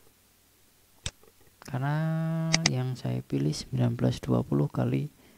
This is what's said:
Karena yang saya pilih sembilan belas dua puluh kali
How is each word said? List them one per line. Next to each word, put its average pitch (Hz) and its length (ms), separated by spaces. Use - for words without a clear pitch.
Karena 143 320
yang 127 240
saya 127 320
pilih 139 240
sembilan 123 480
belas 123 240
dua 127 240
puluh 147 240
kali 131 400